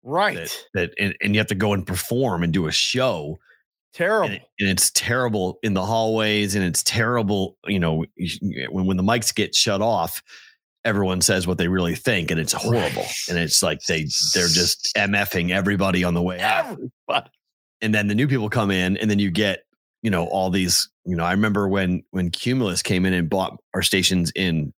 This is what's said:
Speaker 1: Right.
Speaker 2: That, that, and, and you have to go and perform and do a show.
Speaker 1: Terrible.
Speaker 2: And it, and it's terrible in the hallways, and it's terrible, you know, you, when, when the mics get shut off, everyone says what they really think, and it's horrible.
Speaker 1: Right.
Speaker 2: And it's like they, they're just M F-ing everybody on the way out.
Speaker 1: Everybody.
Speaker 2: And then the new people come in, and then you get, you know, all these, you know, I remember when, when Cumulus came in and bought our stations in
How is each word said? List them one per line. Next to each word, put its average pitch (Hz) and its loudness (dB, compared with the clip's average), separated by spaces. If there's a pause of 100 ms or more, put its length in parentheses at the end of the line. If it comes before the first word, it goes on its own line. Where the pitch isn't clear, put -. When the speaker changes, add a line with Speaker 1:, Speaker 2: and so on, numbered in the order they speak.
Speaker 1:
Right. 180 0
Speaker 2:
That, 82 -8 (220)
that, 90 -2
and, 101 -2
and 104 0
you 107 4
have 107 0
to 104 -2
go 101 0
and 95 -2
perform 95 -2
and 85 0
do 82 0
a 80 -2
show. 82 -2 (560)
Speaker 1:
Terrible. 190 0
Speaker 2:
And 104 -4
it, - -12 (180)
and 98 2
it's 92 2
terrible 110 0
in 104 0
the 92 0
hallways, 107 2
and 98 2
it's 85 0
terrible, 104 0 (100)
you 98 2
know, 80 0 (120)
you, 82 -4
when, 92 -2
when 95 2
the 92 0
mics 113 0
get - -2
shut 101 2
off, 101 0 (640)
everyone 98 2
says 92 2
what 90 0
they 87 2
really 90 2
think, 90 -2
and 82 0
it's 78 -2
horrible. 80 0
Speaker 1:
Right. - -6
Speaker 2:
And 87 -2
it's 82 2
like 78 -2
they, 80 -2 (280)
they're 87 2
just 85 0
M 101 0
F-ing 92 -2
everybody 95 0
on 87 0
the 87 2
way 90 -2
out. 107 0
Speaker 1:
Everybody. - -8 (520)
Speaker 2:
And 110 0
then 104 2
the 104 0
new 135 2
people 120 0
come 107 0
in, 92 2
and 110 0
then 101 2
you 101 2
get, 98 0 (400)
you - 0
know, - 0
all 95 0
these, 90 2 (180)
you 90 -2
know, 85 -2
I 87 2
remember 101 2
when, 95 0
when 90 -2
Cumulus 117 -2
came 92 2
in 92 2
and 87 0
bought 95 -2 (160)
our 95 -4
stations 90 2
in 82 0